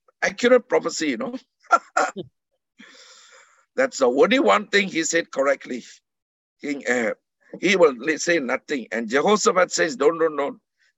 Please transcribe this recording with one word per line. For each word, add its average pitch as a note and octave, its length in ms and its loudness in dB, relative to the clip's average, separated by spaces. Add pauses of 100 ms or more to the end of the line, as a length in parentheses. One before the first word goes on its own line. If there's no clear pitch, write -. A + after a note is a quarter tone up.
(220)
accurate A#3 460 2
prophecy, D#3+ 400 -2
you A#2 80 -2
know. C3+ 180 -8 (360)
<laughs> - 440 0 (1600)
That's B2+ 220 -2
the C3 100 2
only E3+ 300 4
one G#3 300 2
thing G3+ 200 0
he D#3+ 140 -4
said E3 300 -2
correctly, C3+ 520 -4 (800)
King C#3+ 260 -8
Ahab. A#2+ 280 -2 (440)
He F#3+ 160 2
will E3 160 4
li-, C3+ 260 -4
say E3+ 200 0
nothing. C3 540 -6
And A2+ 160 -4
Jehoshaphat F3+ 640 2
says, E3 240 -2
"Don't, D#3+ 220 2
don't, D#3 180 0
don't," C#3+ 240 -6 (380)